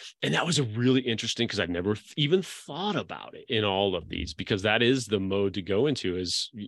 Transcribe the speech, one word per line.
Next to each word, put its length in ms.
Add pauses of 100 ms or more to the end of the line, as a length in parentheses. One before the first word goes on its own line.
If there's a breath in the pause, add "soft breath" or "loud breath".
(220 loud breath)
And 140
that 100
was 140
a 40
really 380
interesting, 460
'cause 120
I'd 120
never 240
th-, 200
even 280
thought 520
about 380
it 160
in 140
all 320
of 120
these, 280
because 260
that 220
is 240
the 120
mode 360
to 80
go 240
into 280
is, 380
y-, 140